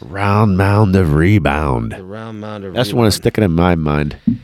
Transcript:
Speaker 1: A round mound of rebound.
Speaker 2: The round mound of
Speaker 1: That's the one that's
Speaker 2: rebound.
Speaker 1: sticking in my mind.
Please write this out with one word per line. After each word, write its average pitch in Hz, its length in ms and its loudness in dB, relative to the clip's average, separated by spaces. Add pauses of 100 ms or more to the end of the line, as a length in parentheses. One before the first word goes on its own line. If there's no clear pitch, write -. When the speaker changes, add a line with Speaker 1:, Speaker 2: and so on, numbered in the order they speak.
Speaker 1:
A - 40 -18
round 101 520 2
mound 98 380 4
of 87 180 2
rebound. 76 800 2
Speaker 2:
The 98 120 -14
round 110 380 -16
mound 107 220 -12
of 95 100 -12
Speaker 1:
That's 117 160 -2
the - 60 -6
one 120 100 2
that's 101 120 2
Speaker 2:
rebound. - 60 -10
Speaker 1:
sticking 110 200 0
in 92 80 2
my 85 240 2
mind. 73 420 -2 (260)